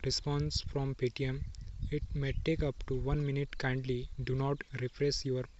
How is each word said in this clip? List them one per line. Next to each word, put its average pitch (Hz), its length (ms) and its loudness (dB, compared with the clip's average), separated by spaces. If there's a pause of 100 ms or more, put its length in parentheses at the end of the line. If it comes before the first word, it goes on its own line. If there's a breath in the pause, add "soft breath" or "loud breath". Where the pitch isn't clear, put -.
response 143 720 0
from 135 200 0 (100)
Paytm. 131 320 0 (580)
It 147 240 -2
may 139 140 2
take 160 320 2
up 139 180 0 (100)
to 127 140 2
one 147 140 4
minute. 143 400 0
Kindly 131 720 0
do 131 120 2
not 139 140 2 (180)
refresh 131 580 0
your 127 120 0 (160)